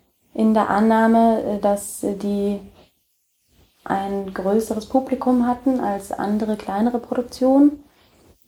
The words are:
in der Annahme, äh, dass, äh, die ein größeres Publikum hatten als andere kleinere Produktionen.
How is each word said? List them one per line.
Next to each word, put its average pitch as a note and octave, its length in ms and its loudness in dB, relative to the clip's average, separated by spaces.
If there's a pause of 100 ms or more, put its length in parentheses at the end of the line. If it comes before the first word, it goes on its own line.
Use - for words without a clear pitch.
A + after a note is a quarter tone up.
(340)
in A3 200 2
der G#3+ 160 2
Annahme, A3+ 720 4
äh, G#3 180 -4
dass, G3+ 440 -2
äh, G3+ 100 -2
die G3+ 460 -2 (1200)
ein G3 500 -4
größeres G#3+ 520 -2
Publikum B3+ 600 0
hatten B3 340 0
als G3 320 -6
andere G#3+ 440 -2
kleinere A3 420 -2
Produktionen. C4 840 2 (640)